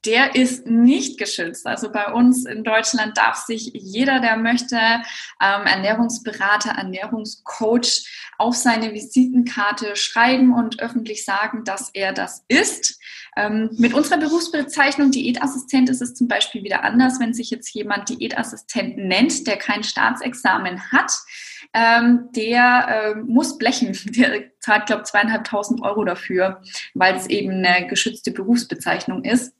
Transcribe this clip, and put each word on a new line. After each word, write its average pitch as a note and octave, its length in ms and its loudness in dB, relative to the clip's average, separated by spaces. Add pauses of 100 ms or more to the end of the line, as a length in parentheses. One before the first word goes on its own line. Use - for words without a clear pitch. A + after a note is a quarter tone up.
Der B3+ 300 2
ist B3+ 320 2
nicht A#3+ 520 4
geschützt. F3+ 480 -6
Also - 240 -4
bei G#3 200 -4
uns B3 340 6
in A3 180 -8
Deutschland A3 540 0
darf A3 200 2
sich A3+ 360 -8
jeder, A3+ 460 0
der A3+ 180 2
möchte, A#3+ 400 0
ähm, A3 880 0
Ernährungsberater, G#3 1040 0
Ernährungscoach G#3+ 1300 -2 (320)
auf A#3 180 0
seine A3+ 380 0
Visitenkarte G#3+ 1000 0
schreiben B3+ 580 4
und A3+ 280 -2
öffentlich A3 440 -6
sagen, G#3+ 380 -4
dass G3 300 -8
er G3 200 -2
das - 340 -8
ist. - 520 0 (380)
Ähm, G#3+ 400 0
mit A#3 160 4
unserer D#4 240 2
Berufsbezeichnung D4 920 2
Diätassistent B3+ 800 0
ist B3+ 120 -2
es A#3+ 140 -6
zum A#3+ 120 2
Beispiel G#3 360 -2
wieder G3 200 -2
anders. B3+ 360 2
Wenn A#3 140 -2
sich A3+ 160 -6
jetzt - 240 -10
jemand G3+ 360 -6
Diätassistent - 880 -6
nennt, G3 500 2
der G3+ 100 0
kein G#3 260 -4
Staatsexamen G#3 1080 -2
hat, F4 200 2 (640)
ähm, A#3 640 4
der, A3+ 800 2
äh, G#3+ 60 -8
muss A#3+ 360 2
blechen. G3 440 0
<laughs> F#3+ 100 -16
Der A#3 480 0
zahlt, G#3 280 2
glaub, G#3+ 180 -2
zweieinhalbtausend G#3+ 760 -2
Euro G3+ 220 -2
dafür, F#3 580 -2 (320)
weil F#3 220 2
es - 120 -8
eben F#3+ 380 -2
eine F3+ 220 2
geschützte - 440 -4
Berufsbezeichnung F#3 920 -2
ist. A#3 360 -2